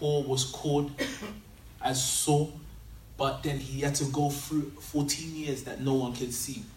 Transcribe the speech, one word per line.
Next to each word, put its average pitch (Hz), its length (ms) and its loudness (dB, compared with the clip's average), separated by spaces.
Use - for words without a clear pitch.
Paul 147 240 6
was 127 200 4
called 143 460 2
as 131 220 2
Saul, - 560 4
but 135 260 0
then 139 160 0
he 135 240 -4
had 143 140 2
to 143 100 2
go 143 240 2
through 147 500 -2
fourteen 156 560 -2
years 143 280 -4
that - 180 -6
no 135 120 4
one 123 200 2
can 123 180 -4
see. 120 320 -6